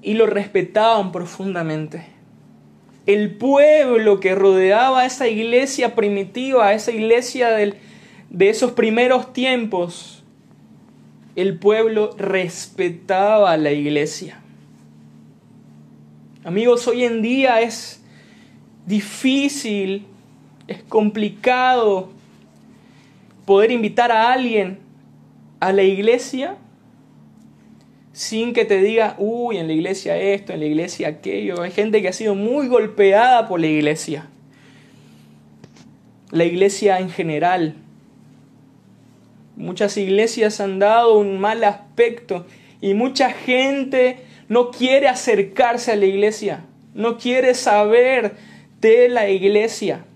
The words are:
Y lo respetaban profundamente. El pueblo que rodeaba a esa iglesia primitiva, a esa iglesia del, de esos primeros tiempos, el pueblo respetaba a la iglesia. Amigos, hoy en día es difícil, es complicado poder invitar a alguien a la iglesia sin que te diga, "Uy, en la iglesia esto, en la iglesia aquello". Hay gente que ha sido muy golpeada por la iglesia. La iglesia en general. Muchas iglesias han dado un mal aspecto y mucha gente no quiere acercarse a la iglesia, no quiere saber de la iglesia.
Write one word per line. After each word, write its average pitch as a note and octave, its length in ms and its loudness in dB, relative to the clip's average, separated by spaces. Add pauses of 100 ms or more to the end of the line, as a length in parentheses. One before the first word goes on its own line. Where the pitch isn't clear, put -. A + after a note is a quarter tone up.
Y G#3 120 -4
lo A3 120 2
respetaban G3+ 840 0
profundamente. E3+ 920 -8 (1000)
El G3+ 300 0
pueblo C4 840 4
que F#3+ 160 0
rodeaba G3 680 4
a B3+ 40 2
esa C4 220 -2
iglesia A#3 680 0
primitiva, A3 720 0
a G3+ 80 4
esa A3 160 -4
iglesia A#3 600 0
del, G#3 260 0 (540)
de F#3+ 200 4
esos A#3+ 220 0
primeros A#3+ 600 0
tiempos, A3+ 920 -4 (1120)
el F#3 220 -2
pueblo G#3+ 580 0
respetaba F#3+ 1400 0
a D#3+ 40 2
la D3+ 140 0
iglesia. D3+ 680 -4 (2000)
Amigos, A#3 440 0
hoy B3 160 0
en A3+ 180 -2
día B3 380 2
es - 420 -8 (840)
difícil, G#3 1200 -4 (600)
es - 180 -12
complicado G#3+ 1300 0 (1300)
poder G3+ 260 4
invitar A#3 400 0
a A3+ 220 2
alguien A3 460 -2 (840)
a F#3 120 0
la G3 100 2
iglesia A#3+ 720 -2 (1600)
sin A#3 420 -6
que A#3 100 2
te G3+ 160 0
diga, G#3+ 380 0
"Uy, A3+ 400 -4
en E3 80 -6
la D#3+ 80 -4
iglesia E3+ 420 -4
esto, G3 380 -4
en D#3+ 60 -8
la D3+ 60 -4
iglesia E3 420 -4
aquello". F#3 520 -8
Hay F3 100 -8
gente G#3 300 0
que F3+ 80 -2
ha F#3 60 -6
sido G#3+ 200 -2
muy B3 320 -2
golpeada A3+ 800 4
por F3+ 140 -4
la E3 60 0
iglesia. D3+ 600 -2 (2000)
La E3 140 2
iglesia F#3+ 540 0
en F#3 120 -6
general. E3 640 -2 (1800)
Muchas F3+ 400 -4
iglesias G#3 640 0
han G3 180 -4
dado A3 400 4
un G3 200 0
mal A3 260 -2
aspecto G#3 840 -4 (340)
y G3 140 0
mucha B3+ 360 0
gente C4 920 -2 (240)
no A#3+ 220 0
quiere C4 380 2
acercarse A#3 840 0
a G#3+ 40 0
la G3+ 100 2
iglesia, G3 580 -2 (300)
no A#3 240 -4
quiere B3+ 360 0
saber A3 840 2 (440)
de A#3 280 6
la A#3 200 0
iglesia. G3 760 0 (120)